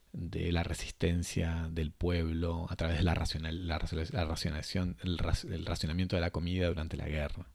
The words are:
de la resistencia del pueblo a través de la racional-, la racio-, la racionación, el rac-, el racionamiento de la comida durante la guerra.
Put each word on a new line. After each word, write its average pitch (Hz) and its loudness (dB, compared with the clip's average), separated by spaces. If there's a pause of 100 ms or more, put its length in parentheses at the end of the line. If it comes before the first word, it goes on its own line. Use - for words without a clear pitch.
(140)
de 85 -2
la 85 4
resistencia 85 0
del 80 0
pueblo 85 0
a - -6
través 82 2
de 80 4
la 82 6
racional-, 82 -2
la 80 0
racio-, 82 -2
la 90 0
racionación, 82 -2
el 90 0
rac-, 82 0
el 82 -4
racionamiento 85 0
de 87 4
la 85 2
comida 87 2
durante 80 -2
la 73 -4
guerra. 76 -2